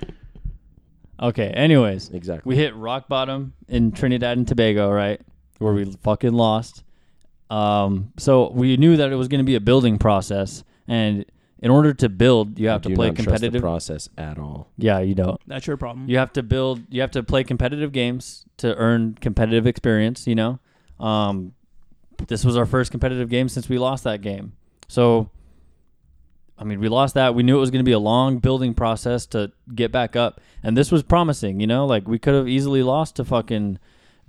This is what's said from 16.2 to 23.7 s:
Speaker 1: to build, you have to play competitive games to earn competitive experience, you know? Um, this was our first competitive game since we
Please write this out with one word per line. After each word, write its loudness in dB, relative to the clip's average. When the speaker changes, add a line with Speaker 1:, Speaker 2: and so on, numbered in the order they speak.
Speaker 1:
to -4
build, -2
you -4
have -4
to -4
play 0
competitive -4
games -6
to -2
earn 2
competitive 2
experience, 0
you 0
know? -2
Um, -2
this -4
was 2
our 2
first -2
competitive -4
game 0
since -10
we -2